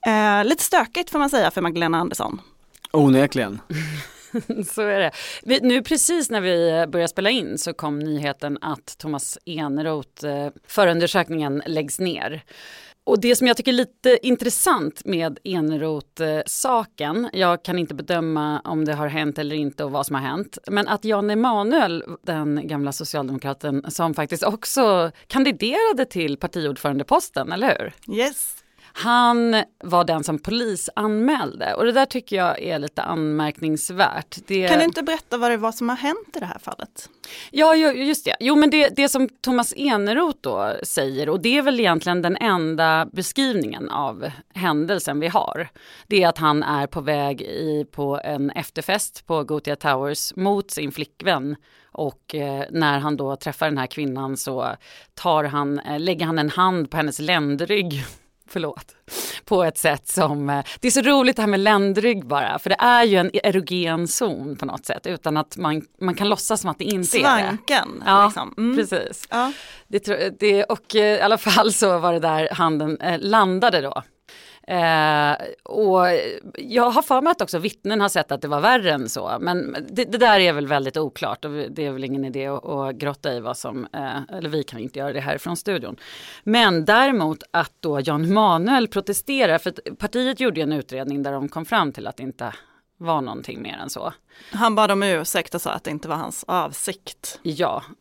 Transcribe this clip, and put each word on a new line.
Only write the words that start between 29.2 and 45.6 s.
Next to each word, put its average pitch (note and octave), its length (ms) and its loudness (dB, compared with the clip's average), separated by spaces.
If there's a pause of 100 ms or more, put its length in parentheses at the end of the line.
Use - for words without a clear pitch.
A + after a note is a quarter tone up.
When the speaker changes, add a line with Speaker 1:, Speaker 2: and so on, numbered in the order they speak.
Speaker 3:
var F3 200 4
den D#3+ 200 0
som D#3 160 -2
polisanmälde. A3 1300 -2
Och - 120 0
det A#3+ 60 4
där C4 140 4
tycker A#3+ 300 -6
jag F3+ 260 0
är D#3+ 180 -4
lite C#3+ 220 -6
anmärkningsvärt. D#3 1400 -2 (100)
Det F#3 200 0
Speaker 1:
Kan D4+ 120 6
du D#4+ 60 6
inte E4 180 0
berätta D#4+ 340 -4
vad A#3+ 140 2
det A3+ 60 0
var A3 140 -2
som A#3 180 -2
har B3 60 0
hänt D4+ 400 -6
i D#4+ 40 -8
det F#3+ 60 -8
här - 140 -12
fallet? - 500 -16 (420)
Speaker 3:
Ja, D#4 240 8
ju-, C#4+ 300 4
just D4 200 0
det. - 140 0
Jo, C4 160 4
men D4+ 140 8
det, D4 260 6
det C#4 140 4
som C4 200 2 (120)
Thomas B3 360 0
Eneroth B3+ 640 0
då G#2 320 -2 (100)
säger, C#3 460 -2
och D#3+ 120 0
det A#3+ 160 2
är D4 40 2
väl C4 180 2
egentligen F3 420 2
den F3+ 160 0
enda D#3+ 760 2
beskrivningen G3+ 760 -2
av C3+ 420 -6 (220)
händelsen E3 680 -2
vi E3 80 -2
har, E3+ 400 -2 (400)